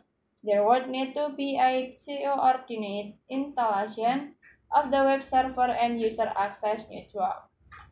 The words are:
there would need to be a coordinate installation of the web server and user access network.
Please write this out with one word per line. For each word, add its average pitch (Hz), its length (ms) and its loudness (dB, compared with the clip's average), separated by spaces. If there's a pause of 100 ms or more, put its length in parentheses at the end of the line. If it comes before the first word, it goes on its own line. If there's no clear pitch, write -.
(440)
there 208 220 4
would 254 240 4
need 262 240 -4
to 294 240 -2
be 277 240 -2
a 254 420 0
coordinate 254 1120 -2 (140)
installation 240 1040 -2 (420)
of 277 140 4
the 269 140 4
web 269 200 4
server 262 480 0
and 240 300 0
user 220 340 0
access 208 460 -2 (100)
network. - 560 -6 (440)